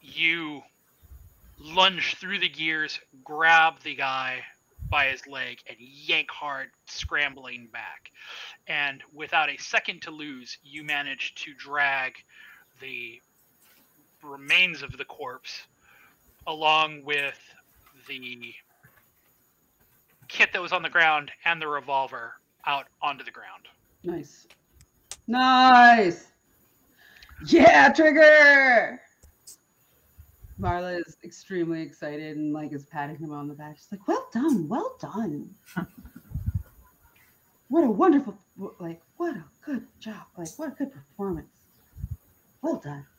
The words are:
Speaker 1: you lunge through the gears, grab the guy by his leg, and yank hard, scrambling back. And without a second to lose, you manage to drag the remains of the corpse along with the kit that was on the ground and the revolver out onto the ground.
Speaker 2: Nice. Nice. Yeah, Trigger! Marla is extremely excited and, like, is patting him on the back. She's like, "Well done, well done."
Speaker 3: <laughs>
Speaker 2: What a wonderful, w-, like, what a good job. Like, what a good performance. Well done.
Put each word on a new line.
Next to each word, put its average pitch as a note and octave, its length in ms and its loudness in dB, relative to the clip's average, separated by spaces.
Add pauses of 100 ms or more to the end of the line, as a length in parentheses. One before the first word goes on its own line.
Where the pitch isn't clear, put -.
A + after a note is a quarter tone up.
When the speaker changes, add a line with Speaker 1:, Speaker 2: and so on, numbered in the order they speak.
Speaker 1:
you D#3+ 600 -4 (960)
lunge E3+ 560 0
through F#3+ 240 -8
the F3+ 100 -2
gears, D#3 500 -6 (240)
grab D#3+ 600 2
the D3 120 -10
guy C3 440 -6 (500)
by D3 160 0
his C3 220 -6
leg, C3 400 -10
and A2+ 120 -18
yank D3 500 -6
hard, C#3 400 -10 (160)
scrambling C3 880 -8
back. G2+ 400 -18 (560)
And C#3+ 340 -4 (120)
without D3+ 360 -2
a C#3 80 -8
second G#3 460 -6
to E3 80 -14
lose, D3 520 -14
you D3 200 -16
manage C#3+ 520 -6
to - 180 -14
drag C#3 600 -4 (640)
the A#2+ 420 -16 (1000)
remains D3 600 -2
of B2+ 160 -14
the C3+ 80 -10
corpse - 600 -14 (800)
along D#3 560 0
with C#3+ 360 -4 (680)
the B2 460 -16 (1700)
kit - 260 0
that G3 80 -4
was E3+ 120 -6
on F3+ 80 -2
the D#3+ 80 -8
ground D#3 420 2 (140)
and E3+ 160 -2
the D#3 60 -6
revolver C3+ 680 -4 (320)
out C#3 220 -4 (140)
onto C#3 220 -6
the B2 80 -16
ground. G#2+ 360 -20 (360)
Speaker 2:
Nice. E3+ 440 -12 (800)
Nice. B3 1000 8 (1160)
Yeah, C#4+ 460 8
Trigger! C#4+ 1080 6 (1600)
Marla F3+ 460 -4
is D#3+ 180 -20
extremely E3+ 580 -6
excited D3+ 560 -12
and, D3+ 160 -4
like, D3+ 180 -8
is C#3+ 140 -12
patting D3 320 -10
him D3+ 160 -12
on D3 140 -10
the D3 60 -12
back. D3+ 220 -18
She's - 160 -20
like, G3 160 -12
"Well B4+ 240 -4
done, A#3 380 0
well F#4 320 -6
done." F3 480 -8 (260)
Speaker 3:
<laughs> - 120 -8 (1800)
Speaker 2:
What D#4 160 2
a A#3 40 2
wonderful, B3 480 2 (180)
w-, F#3+ 240 -14
like, E3 220 -12 (160)
what E4 180 -6
a D#3+ 80 -14 (220)
good C#4+ 220 -10 (120)
job. G#3 280 -16 (100)
Like, E3 200 -12
what D4+ 120 -10
a - 40 -12
good C4+ 200 -8
performance. E3 540 -10 (1120)
Well D4+ 180 -4
done. C#3+ 240 -14 (160)